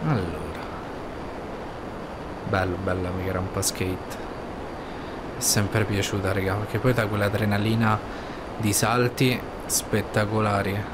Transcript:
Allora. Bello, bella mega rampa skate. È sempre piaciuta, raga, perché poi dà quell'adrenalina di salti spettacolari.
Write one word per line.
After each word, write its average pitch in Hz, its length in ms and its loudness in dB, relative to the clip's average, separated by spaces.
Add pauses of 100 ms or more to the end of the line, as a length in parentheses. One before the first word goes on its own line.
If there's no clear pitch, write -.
Allora. 92 300 2 (2250)
Bello, 92 260 2
bella 92 360 -2
mega 92 200 -2
rampa 92 300 -2
skate. - 640 -2 (1120)
È - 20 -6
sempre 107 460 2
piaciuta, 98 480 0
raga, 95 220 2
perché 104 240 -2
poi 127 140 4
dà 113 140 2
quell'adrenalina 104 920 4 (600)
di 104 160 4
salti 123 680 4 (260)
spettacolari. 101 1200 2 (100)